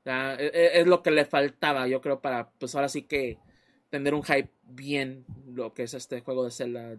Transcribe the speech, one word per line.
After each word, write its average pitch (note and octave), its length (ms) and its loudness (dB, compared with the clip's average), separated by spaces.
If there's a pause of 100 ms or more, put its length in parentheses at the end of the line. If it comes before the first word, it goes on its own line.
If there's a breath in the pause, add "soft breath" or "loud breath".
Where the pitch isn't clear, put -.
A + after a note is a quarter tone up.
¿verdad? C3 360 -4
E-, D3 140 -2
e-, E3+ 260 6
es E3+ 60 6
lo F3 160 6
que E3 80 2
le D3+ 140 6
faltaba, C#3+ 640 0
yo C3 120 0
creo, C#3 200 -4
para, B2 380 -4
pues, B2+ 160 -8
ahora C#3+ 140 0
sí C#3 140 -6
que C3 360 -4 (520 soft breath)
tener C#3+ 240 -2
un D3 100 -2
hype C#3 260 0 (140)
bien C3+ 600 -6 (220)
lo B2 280 -10
que B2+ 100 -6
es A#2 100 -12
este B2+ 260 -10
juego B2+ 240 -2
de A#2+ 60 -6
Zelda, A#2+ 480 -8